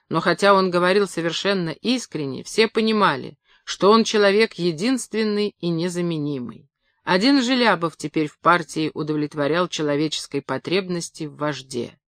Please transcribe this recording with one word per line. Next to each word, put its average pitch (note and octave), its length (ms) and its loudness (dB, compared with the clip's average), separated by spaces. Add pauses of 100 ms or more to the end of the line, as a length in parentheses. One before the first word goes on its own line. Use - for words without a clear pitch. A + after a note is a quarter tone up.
Но D#3+ 120 -2
хотя G3 340 4
он F#3+ 160 2
говорил F3+ 380 2
совершенно E3+ 600 -2
искренне, D3+ 760 -6
все A3 240 0
понимали — G3 680 0 (260)
что - 260 2
он A3+ 140 6
человек G#3 500 2
единственный G#3 1040 -2
и F3 100 -4
незаменимый. E3 1000 -4 (360)
Один B3 380 4
Желябов A3+ 540 2
теперь D3+ 320 -2
в - 100 -20
партии D#3+ 560 0
удовлетворял D3+ 760 -2
человеческой D3 720 -4
потребности E3+ 840 -6
в C#3+ 120 -12
вожде. C3 720 -8